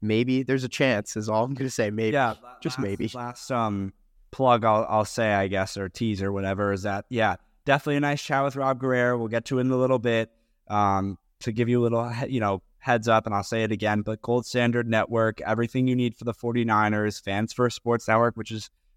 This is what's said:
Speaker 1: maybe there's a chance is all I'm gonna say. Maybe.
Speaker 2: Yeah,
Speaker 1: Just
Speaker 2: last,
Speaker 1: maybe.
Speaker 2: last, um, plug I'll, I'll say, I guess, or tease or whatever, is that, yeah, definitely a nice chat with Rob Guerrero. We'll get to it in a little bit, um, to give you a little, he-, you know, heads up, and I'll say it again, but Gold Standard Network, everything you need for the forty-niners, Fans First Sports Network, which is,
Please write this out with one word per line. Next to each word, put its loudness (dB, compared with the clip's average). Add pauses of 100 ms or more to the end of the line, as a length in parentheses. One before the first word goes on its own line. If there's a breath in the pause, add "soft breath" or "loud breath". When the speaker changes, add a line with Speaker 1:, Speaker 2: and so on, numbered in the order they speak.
Speaker 1:
maybe 2
there's -2
a -4
chance 0
is -6
all 2
I'm -4
gonna -4
say. -2
Maybe. -2
Speaker 2:
Yeah, 0 (260)
Speaker 1:
Just -6
Speaker 2:
last, -4
Speaker 1:
maybe. -4
Speaker 2:
last, -10
um, -2 (380)
plug 4
I'll, 4
I'll 2
say, 0
I 4
guess, -2
or -4
tease -2
or -2
whatever, 0
is -4
that, -4
yeah, 0 (280)
definitely 0
a 0
nice -2
chat -2
with -2
Rob -2
Guerrero. 2
We'll -4
get -2
to -2
it 2
in 2
a 2
little 2
bit, 0 (380)
um, 0 (220)
to -6
give 0
you 4
a 2
little, 0
he-, -6
you 0
know, 0 (180)
heads 0
up, 4
and -6
I'll 0
say -2
it 0
again, 0
but -6
Gold 0
Standard 0
Network, 2
everything 0
you 2
need 0
for -12
the -4
forty-niners, 0
Fans -4
First 0
Sports -2
Network, 2
which -10
is, -10 (280)